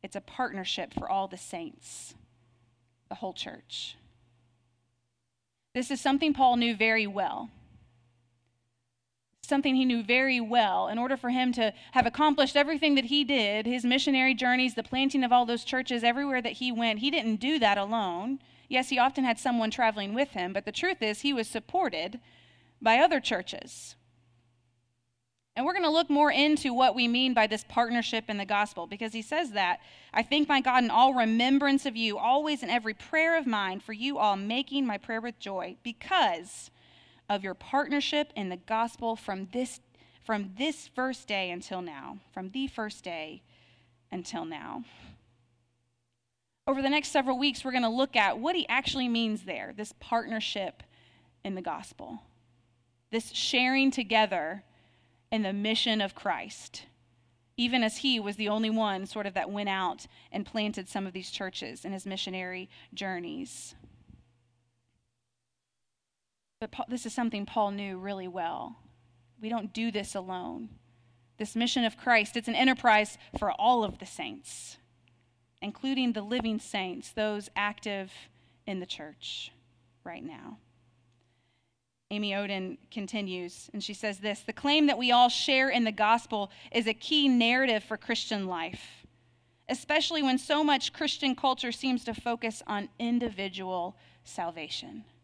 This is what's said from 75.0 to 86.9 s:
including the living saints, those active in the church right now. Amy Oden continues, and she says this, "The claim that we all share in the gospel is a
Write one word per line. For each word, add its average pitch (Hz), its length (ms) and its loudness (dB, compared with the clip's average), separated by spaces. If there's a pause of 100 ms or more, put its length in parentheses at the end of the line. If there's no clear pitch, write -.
including 254 520 -2
the 208 100 -4
living 226 360 -2
saints, - 520 -6
those 208 440 -4
active 202 560 -4 (540)
in 190 140 -6
the 175 80 -10
church - 640 -12 (520)
right 170 200 -14
now. 170 340 -14 (1500)
Amy 208 220 -4
Oden 196 460 -4 (120)
continues, 185 840 -8
and 208 100 -8
she 214 100 -8
says 196 260 -6
this, 208 200 -4
"The - 140 -10
claim 294 340 4
that 269 100 2
we 247 140 2
all 247 180 8
share 262 400 2
in 240 140 2
the 220 80 0
gospel 214 580 0 (220)
is 226 160 0
a 220 60 0